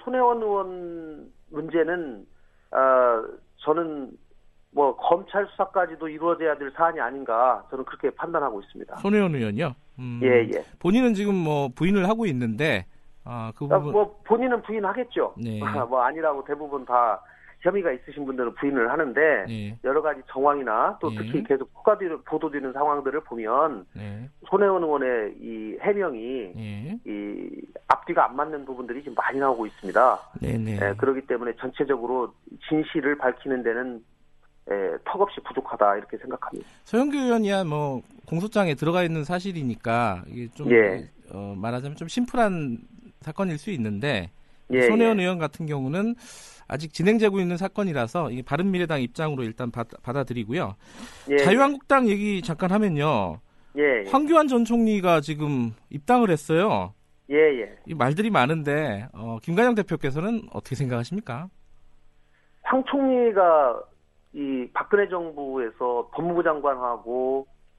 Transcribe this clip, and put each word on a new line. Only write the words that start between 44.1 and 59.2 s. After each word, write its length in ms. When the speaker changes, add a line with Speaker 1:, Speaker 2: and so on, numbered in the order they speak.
Speaker 1:
예, 160
Speaker 2:
손혜원 320
Speaker 1:
예. 40
Speaker 2:
의원 140
같은 300
경우는 480
아직 260
진행되고 480
있는 160
사건이라서 760
이게 120
바른미래당 580
입장으로 420
일단 280
받-, 320
받아들이고요. 720
Speaker 1:
예, 40
예. 60
Speaker 2:
자유한국당 680
얘기 340
잠깐 300
하면요. 720
Speaker 1:
예, 280
예. 40
Speaker 2:
황교안 380
전 160
총리가 560
지금 540
입당을 400
했어요. 640
Speaker 1:
예, 60
예. 240
Speaker 2:
이 80
말들이 360
많은데, 840
어, 280